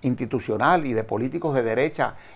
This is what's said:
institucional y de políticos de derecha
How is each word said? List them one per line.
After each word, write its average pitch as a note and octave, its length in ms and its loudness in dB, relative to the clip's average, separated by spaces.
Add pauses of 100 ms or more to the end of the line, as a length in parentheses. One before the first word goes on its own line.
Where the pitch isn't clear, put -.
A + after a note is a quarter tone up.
institucional B2+ 840 2
y B2+ 60 -2
de A2 100 0
políticos C3 520 -2
de B2+ 80 2
derecha B2 520 0 (220)